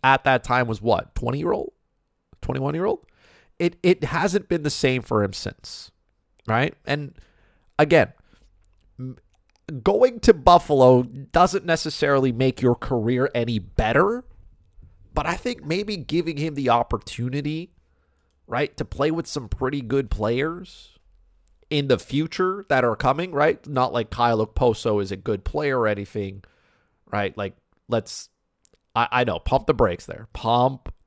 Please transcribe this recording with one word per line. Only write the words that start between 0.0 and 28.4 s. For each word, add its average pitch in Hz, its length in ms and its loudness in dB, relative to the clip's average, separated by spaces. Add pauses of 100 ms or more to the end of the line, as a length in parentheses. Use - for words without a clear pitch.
at 135 220 4
that 131 180 2
time 123 240 0
was 107 140 -6
what? 107 340 0
Twenty-year-old? 131 560 -4 (720)
Twenty-one-year-old? 151 640 -4 (520)
It, 175 240 -2
it 180 220 2
hasn't 170 460 -2
been 165 140 -2
the 147 60 -2
same 127 320 0
for 107 220 0
him 98 100 -2
since, - 560 -14 (560)
right? 117 300 0 (100)
And 143 320 -6 (640)
again, 151 340 4 (840)
m-, 127 180 -12 (640)
going 226 380 2
to 220 140 8
Buffalo 131 680 6
doesn't 165 640 0
necessarily 143 680 0
make 127 300 0
your 120 140 4
career 123 580 -2
any 117 260 -2
better, 139 680 0 (880)
but 147 120 -4
I 170 100 -2
think 240 300 -8
maybe 196 320 -4
giving 151 400 -4
him 156 160 -4
the 139 160 -2
opportunity, 131 1000 -2 (760)
right, 139 320 -4
to - 80 -6
play 143 240 -2
with 165 160 -2
some 123 240 -10
pretty 135 320 -4
good 127 300 -2
players 135 880 -4 (720)
in 143 200 0
the 120 100 4
future 185 720 -2
that 131 160 4
are 113 100 2
coming, 147 380 -2
right? 147 340 0
Not 127 240 0
like 113 180 -2
Kyle 117 360 2
Okposo 110 560 0
is 98 100 -6
a 95 60 -4
good 98 260 -4
player 143 360 -2
or 110 80 2
anything, 101 560 -6 (680)
right? 101 240 -4
Like, 101 220 -8 (320)
let's, - 400 -4 (680)